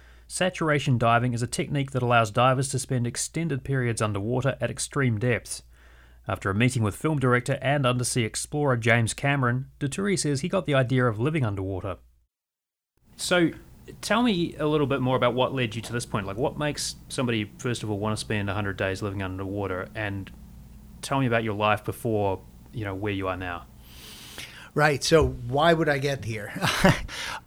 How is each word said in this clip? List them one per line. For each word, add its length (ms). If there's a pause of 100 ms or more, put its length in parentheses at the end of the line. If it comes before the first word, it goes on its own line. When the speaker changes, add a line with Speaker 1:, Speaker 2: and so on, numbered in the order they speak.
(260)
Speaker 1:
Saturation 720
diving 340
is 100
a 40
technique 460
that 100
allows 280
divers 400
to 80
spend 280
extended 580
periods 380
underwater 580
at 100
extreme 480
depths. 440 (640)
After 240
a 40
meeting 280
with 140
film 220
director 440
and 240
undersea 380
explorer 520
James 380
Cameron, 540 (120)
Deturi 380
says 240
he 60
got 180
the 80
idea 320
of 120
living 280
underwater. 500 (1200)
So, 360 (500)
tell 200
me 360
a 80
little 200
bit 140
more 160
about 160
what 220
led 200
you 60
to 120
this 120
point. 220
Like, 100
what 220
makes 380 (120)
somebody, 480
first 260
of 80
all, 80
want 180
to 40
spend 300
a 40
hundred 220
days 240
living 220
underwater? 720
And 360 (720)
tell 200
me 60
about 180
your 100
life 300
before, 560 (340)
you 100
know, 100
where 200
you 140
are 80
now. 280 (1120)
Speaker 2:
Right, 280
so 240
why 460
would 160
I 100
get 280
here? 260 (320)
<laughs> 100 (520)